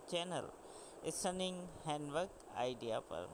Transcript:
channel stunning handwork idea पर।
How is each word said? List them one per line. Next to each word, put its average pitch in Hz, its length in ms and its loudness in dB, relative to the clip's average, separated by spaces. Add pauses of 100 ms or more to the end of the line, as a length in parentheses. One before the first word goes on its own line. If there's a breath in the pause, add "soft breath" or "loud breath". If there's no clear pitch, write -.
(100)
channel 175 400 2 (600 loud breath)
stunning 185 520 2 (240)
handwork 151 580 2 (120)
idea 120 480 2
पर। 85 300 -2